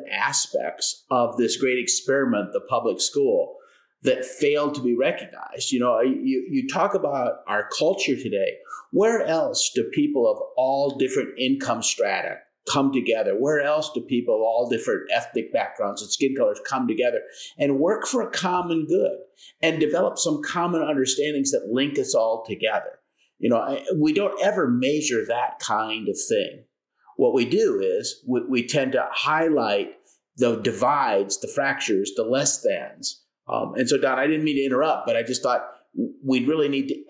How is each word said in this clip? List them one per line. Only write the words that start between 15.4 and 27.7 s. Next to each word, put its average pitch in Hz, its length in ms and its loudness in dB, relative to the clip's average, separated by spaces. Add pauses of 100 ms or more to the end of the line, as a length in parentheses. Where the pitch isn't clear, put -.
backgrounds 101 500 -2
and 101 80 -12
skin 135 260 0
colors 107 320 2
come 127 180 -2
together 117 340 0 (380)
and 139 220 2
work 208 260 2
for 240 160 0
a - 80 -6
common 170 560 0
good 180 300 0 (440)
and 156 200 2
develop 165 380 2
some 151 240 0
common 170 400 -2
understandings 143 680 0
that 110 200 -2
link 143 280 0
us 127 160 -2
all 113 320 2
together? - 520 -4 (400)
You 117 120 2
know, 117 80 4
I, 135 260 -4 (120)
we 151 160 4
don't 190 300 0
ever 185 260 2
measure 123 580 0
that 120 320 -2
kind 110 500 -2
of 98 80 -2 (120)
thing. 104 360 -2 (520)
What 123 180 4
we 123 100 4
do 139 360 2